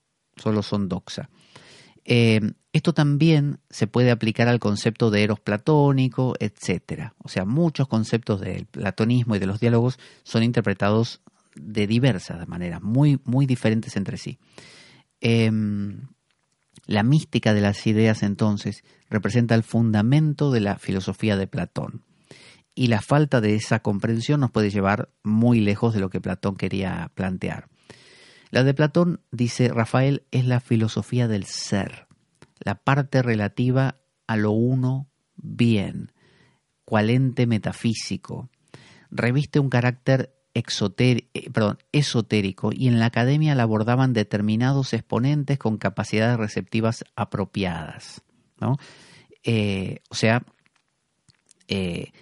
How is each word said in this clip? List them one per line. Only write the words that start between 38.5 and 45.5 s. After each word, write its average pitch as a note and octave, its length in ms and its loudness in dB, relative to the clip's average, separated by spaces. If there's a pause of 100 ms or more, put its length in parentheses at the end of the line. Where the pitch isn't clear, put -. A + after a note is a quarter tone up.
Reviste C3+ 480 0
un C#3 100 0
carácter B2 640 0 (200)
exoter-, A#2 800 0
eh, - 160 -10
perdón, A2 260 0 (140)
esotérico, A2 800 -2
y C3 140 -2
en A#2+ 100 4
la A2+ 80 4
academia C#3 480 2
la B2+ 100 2
abordaban A#2+ 500 2
determinados A2+ 800 0
exponentes C3+ 640 -2